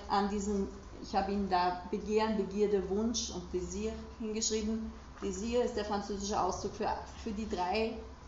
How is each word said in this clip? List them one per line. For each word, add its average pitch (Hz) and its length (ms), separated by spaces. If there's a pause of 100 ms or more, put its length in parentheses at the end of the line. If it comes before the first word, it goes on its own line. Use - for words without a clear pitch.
an 202 200
diesen, 202 380 (360)
ich - 120
habe 196 160
Ihnen 202 180
da 180 320 (100)
Begehren, 214 440
Begierde, 190 540
Wunsch 220 400
und 180 140 (100)
Désir 185 380 (280)
hingeschrieben. 220 720 (300)
Désir 208 400
ist 214 140
der 208 100
französische 202 560
Ausdruck 185 320
für, 196 160 (340)
für 233 80
die 208 160
drei 214 480 (320)